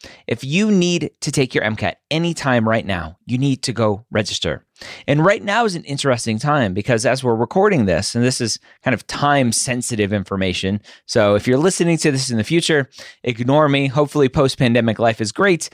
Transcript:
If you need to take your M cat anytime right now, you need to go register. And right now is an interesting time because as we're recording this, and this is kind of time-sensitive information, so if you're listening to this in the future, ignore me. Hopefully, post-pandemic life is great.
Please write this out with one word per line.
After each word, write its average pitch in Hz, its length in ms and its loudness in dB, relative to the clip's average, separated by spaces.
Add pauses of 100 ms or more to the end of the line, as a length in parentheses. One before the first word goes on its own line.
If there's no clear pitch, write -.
(260)
If - 180 -6
you 185 280 0
need 175 400 0 (100)
to 151 100 -4
take 135 220 0
your - 100 -2
M 110 120 -2
cat 95 240 -4 (100)
anytime 143 580 0
right 113 180 0
now, 85 400 -6
you 120 120 -4
need 135 260 0
to 131 100 -4
go 107 360 0
register. 98 560 -4 (400)
And 147 180 2
right 196 200 2
now 208 220 0
is 185 100 -2
an 156 80 -8
interesting 120 560 -2
time 139 340 0
because 107 320 0
as 127 180 0
we're 120 120 2
recording 165 500 2
this, 92 300 0
and 120 80 0
this 127 180 0
is 110 160 -4 (260)
kind 127 100 0
of - 120 -6
time-sensitive 123 1040 0
information, 95 720 -2 (240)
so 104 300 2
if 101 120 0
you're 127 100 2
listening 170 400 0
to 156 140 0
this 131 200 -4
in 117 60 -2
the 110 60 0
future, 156 460 0 (340)
ignore 127 460 2
me. 139 180 2
Hopefully, 143 420 2
post-pandemic 120 680 2
life 113 240 0
is 107 100 -4
great. 185 420 0